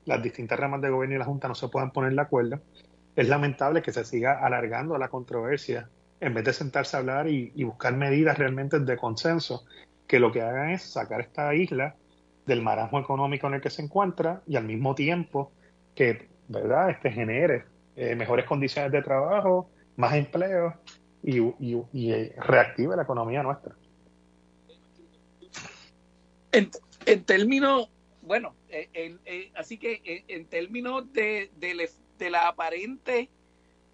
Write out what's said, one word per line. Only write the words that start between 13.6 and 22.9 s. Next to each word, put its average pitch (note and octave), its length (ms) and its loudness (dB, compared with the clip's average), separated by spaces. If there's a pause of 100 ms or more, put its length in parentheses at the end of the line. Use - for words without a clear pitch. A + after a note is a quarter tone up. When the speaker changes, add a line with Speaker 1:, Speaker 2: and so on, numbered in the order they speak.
Speaker 1:
que D#3 80 -4
se D#3 140 -8
encuentra F3+ 680 0
y D3 80 0
al A2+ 80 0
mismo A#2 300 -2
tiempo D3 580 -2 (420)
que, A#2 340 2 (200)
¿verdad? B2 420 2
Este, C3 220 -2
genere, A#2+ 540 0 (280)
eh, A#2 220 -2
mejores A#2+ 300 0
condiciones C#3+ 440 -2
de C#3+ 120 2
trabajo, F3+ 680 2 (280)
más - 180 2
empleo E3+ 600 0 (480)
y, B2+ 180 2
y, A#2+ 420 0 (100)
y, A#2 200 -2
eh, A2 260 -2
reactive C3 580 4